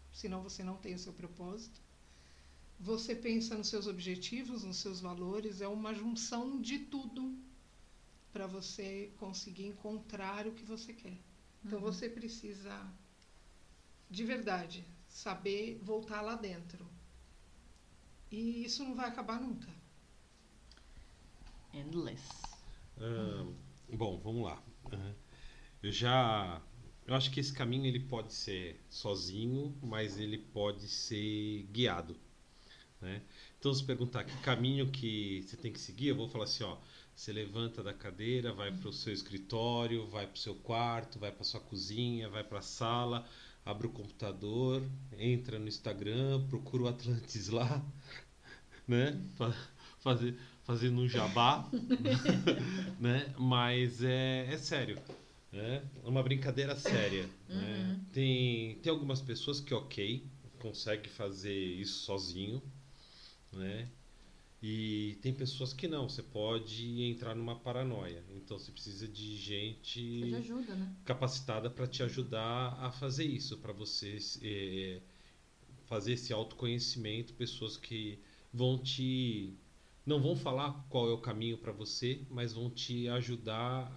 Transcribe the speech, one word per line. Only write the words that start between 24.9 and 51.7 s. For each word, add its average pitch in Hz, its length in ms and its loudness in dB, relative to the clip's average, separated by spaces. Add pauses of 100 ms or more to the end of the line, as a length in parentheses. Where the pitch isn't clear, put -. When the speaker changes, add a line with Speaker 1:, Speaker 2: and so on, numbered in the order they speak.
Speaker 3:
Ah, 98 200 -4 (680)
eu 101 80 0
já, 107 680 6 (460)
eu 127 80 2
acho 135 160 4
que 139 100 0
esse 139 120 0
caminho 131 340 2
ele 123 140 4
pode 117 320 -2
ser 92 480 -2 (100)
sozinho, 110 920 0
mas 107 360 0
ele 107 200 0
pode 101 500 0
ser 107 840 0
guiado, 87 440 4 (840)
né? 98 220 -6 (360)
Então, 139 140 4
se 135 120 2
perguntar 123 400 0
que - 180 -8
caminho 131 480 4
que 104 520 -2
você - 140 -12
tem 110 160 -6
que - 80 -10
seguir, 110 280 -2
eu 143 80 6
vou 113 120 -2
falar 110 160 -2
assim: - 200 0
ó, 90 120 -2 (380)
você - 180 -8
levanta 107 500 -2
da 98 120 -4
cadeira, 113 580 -2
vai 101 200 -2
pro 95 200 -4
seu - 200 -2
escritório, 113 960 0
vai 101 180 -4
pro - 120 -10
seu 104 160 -4
quarto, 117 640 0
vai 101 140 -2
pra - 120 -6
sua 107 160 -2
cozinha, 113 680 0
vai 104 160 -2
pra 104 180 -6
sala, 120 640 2 (380)
abre 104 220 0
o 113 40 -4
computador, 107 920 0 (360)
entra 117 400 4
no 107 100 -2
Instagram, 117 800 2
procura 120 360 2
o 120 40 4
Atlantis 117 600 0
lá, 120 360 4 (460)
<laughs> - 580 -18
né? 127 320 6 (160)
Fa-, 117 180 4 (460)
fazer, 120 360 6 (280)
fazendo 123 360 6
um 123 80 6
jabá, 120 640 8